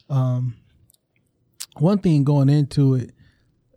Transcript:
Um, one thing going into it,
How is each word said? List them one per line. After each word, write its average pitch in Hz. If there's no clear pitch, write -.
Um, 127
one 190
thing 156
going 139
into 143
it, -